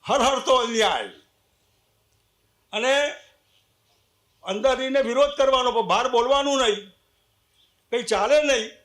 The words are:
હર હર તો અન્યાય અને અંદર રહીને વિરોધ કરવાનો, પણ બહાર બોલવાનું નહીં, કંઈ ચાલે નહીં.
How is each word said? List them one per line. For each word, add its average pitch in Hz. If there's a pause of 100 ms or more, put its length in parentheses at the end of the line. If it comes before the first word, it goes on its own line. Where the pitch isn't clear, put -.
હર 269
હર 269
તો 262
અન્યાય 202 (1600)
અને 240 (1500)
અંદર 214
રહીને 262
વિરોધ 277
કરવાનો, 262
પણ 214
બહાર 226 (100)
બોલવાનું 277
નહીં, 202 (1080)
કંઈ 240
ચાલે 214 (140)
નહીં. 226 (200)